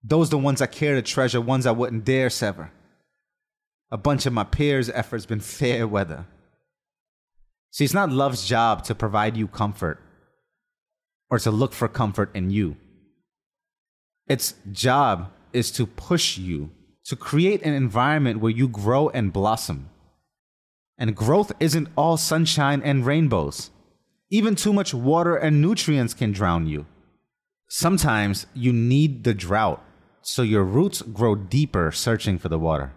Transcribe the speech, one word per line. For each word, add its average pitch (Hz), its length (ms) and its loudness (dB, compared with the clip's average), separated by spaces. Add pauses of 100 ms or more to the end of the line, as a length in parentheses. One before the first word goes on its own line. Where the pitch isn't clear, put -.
Those 156 280 2
the 151 80 2
ones 139 220 0
I 131 60 0
care 147 300 0
to 123 60 0
treasure, 127 380 0
ones 127 240 0
I 127 60 4
wouldn't 117 340 -2
dare 131 240 2
sever. 87 440 -4 (1200)
A 113 40 -8
bunch 139 300 0
of 127 60 0
my 113 100 0
peers' 135 480 0
efforts 117 360 -6
been 110 140 -4
fair 120 460 -2
weather." 90 400 -4 (1400)
See, - 140 -2
it's 135 100 0
not 190 160 2
love's 127 360 0
job 117 380 2
to 113 100 -4
provide 107 420 0
you 107 100 -2
comfort 101 540 -4 (1300)
or 120 80 0
to 110 140 0
look 123 200 0
for - 160 -4
comfort 104 460 -2
in 92 160 -2
you. 95 260 -2 (1500)
Its - 280 -2 (180)
job 113 600 2 (200)
is 123 200 0
to 117 140 -2
push - 500 -2
you, 82 340 -6 (340)
to - 100 -6
create 180 480 0
an 151 120 0
environment 127 680 0
where 113 100 2
you 120 160 2
grow 120 440 0
and 104 220 -2
blossom. 95 560 -2 (1080)
And 113 180 -2
growth 147 340 2 (100)
isn't 156 360 0
all 160 220 2
sunshine 151 640 2
and 139 240 2
rainbows. 123 640 0 (580)
Even 214 260 2
too 214 180 0
much 202 200 0
water 160 420 2
and 151 280 2
nutrients 151 500 0
can 110 180 -2
drown 87 360 0
you. 76 200 -6 (840)
Sometimes 110 840 0
you 123 200 0
need 123 520 2
the 120 80 2
drought 101 500 0 (380)
so - 220 -4
your 107 200 2
roots 120 380 0
grow 110 340 0
deeper 98 560 0
searching 104 480 -2
for 85 120 -6
the 80 80 0
water. 76 380 -2